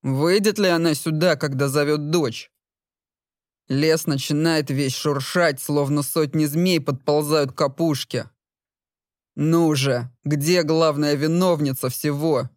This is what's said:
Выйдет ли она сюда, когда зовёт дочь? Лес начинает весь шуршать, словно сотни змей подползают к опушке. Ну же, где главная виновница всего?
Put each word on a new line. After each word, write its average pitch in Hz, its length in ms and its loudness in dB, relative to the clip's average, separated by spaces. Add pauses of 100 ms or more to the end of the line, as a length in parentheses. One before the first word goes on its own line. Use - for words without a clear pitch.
Выйдет 185 580 2
ли 196 80 4
она 165 280 2
сюда, 160 420 0
когда 139 320 -2
зовёт 147 400 0
дочь? 151 420 -2 (1160)
Лес 156 360 0
начинает 147 640 0
весь 135 240 -2
шуршать, 147 680 -2
словно 147 420 0
сотни 151 420 0
змей 165 360 0
подползают 147 720 0
к - 80 -6
опушке. 143 680 -2 (1040)
Ну 160 400 2
же, 131 360 -2 (140)
где 151 380 2
главная 151 520 2
виновница 156 760 0
всего? 143 680 -2